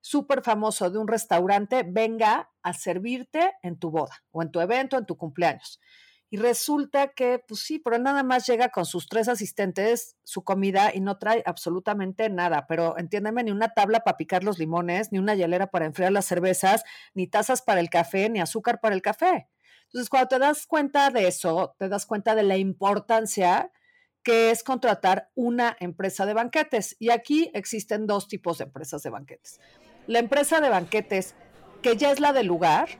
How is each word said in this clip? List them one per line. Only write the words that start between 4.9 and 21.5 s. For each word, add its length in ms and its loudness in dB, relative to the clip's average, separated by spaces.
en 80 -6
tu 100 -8
cumpleaños. 640 -4
Y 100 -10
resulta 760 0
que, 260 0
pues 220 -12
sí, 180 -8
pero 220 -2
nada 240 0
más 240 0
llega 220 2
con 140 -2
sus 220 -6
tres 220 0
asistentes, 960 -2
su 180 -10
comida, 500 2
y 80 -4
no 180 -4
trae 280 0
absolutamente 840 -4
nada. 360 -2
Pero 320 0
entiéndeme, 460 -4
ni 80 -2
una 220 -2
tabla 260 4
para 160 0
picar 260 -2
los 160 -2
limones, 540 -2
ni 80 0
una 160 0
hielera 320 0
para 180 -2
enfriar 240 0
las 140 2
cervezas, 580 2
ni 140 -4
tazas 340 0
para 160 2
el 120 0
café, 380 2
ni 120 -2
azúcar 400 -2
para 160 2
el 60 -4
café. 460 0
Entonces, 260 -8
cuando 160 4
te 140 2
das 260 2
cuenta 440 2
de 180 2
eso, 500 -2